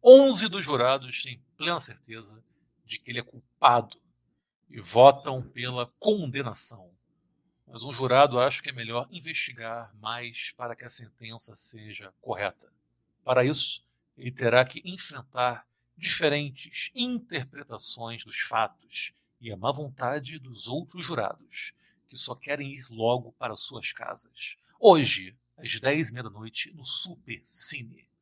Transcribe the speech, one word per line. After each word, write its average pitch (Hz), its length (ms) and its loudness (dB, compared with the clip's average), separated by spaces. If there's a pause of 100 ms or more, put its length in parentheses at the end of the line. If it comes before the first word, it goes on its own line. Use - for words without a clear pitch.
Onze 254 440 12
dos 196 160 -4
jurados 131 600 0
têm 131 200 -16 (140)
plena 160 240 -4
certeza 110 640 -18 (400)
de - 140 -12
que - 120 -18
ele 120 100 -6
é - 40 -14
culpado 120 760 0 (720)
e - 120 -20
votam 131 640 6
pela 123 440 -8 (120)
condenação. 127 960 -4 (720)
Mas 117 160 -18
um 139 100 -12
jurado 127 460 4
acha 131 240 0
que - 80 -8
é - 20 -16
melhor 117 380 -8
investigar 117 840 -12
mais 117 560 -12
para 120 240 -12
que - 80 -20
a 120 60 -18
sentença 113 680 -18
seja 107 640 -18
correta. 95 520 -6 (520)
Para 123 200 4
isso, - 400 -4 (320)
ele 123 140 -12
terá 127 340 4
que - 200 -8
enfrentar 131 840 -6 (300)
diferentes - 1000 -4
interpretações 135 1300 -8
dos 113 140 -14
fatos - 720 -6 (280)
e 113 100 -14
a 98 60 -12
má 117 160 -4
vontade 139 680 -8
dos 127 300 -18
outros 170 360 -10
jurados, - 680 -8 (340)
que 127 100 -20
só 123 200 -10
querem 143 360 -10
ir 131 160 -18
logo 117 440 -2
para 110 240 -10
suas - 340 -10
casas. - 680 -14 (220)
Hoje, 117 580 6 (200)
às 113 240 -10
dez 143 300 -2
e - 20 -16
meia 123 100 -14
da 107 80 -14
noite, 110 420 -14
no 165 120 -20
Super - 600 -12
Cine. - 640 -14 (140)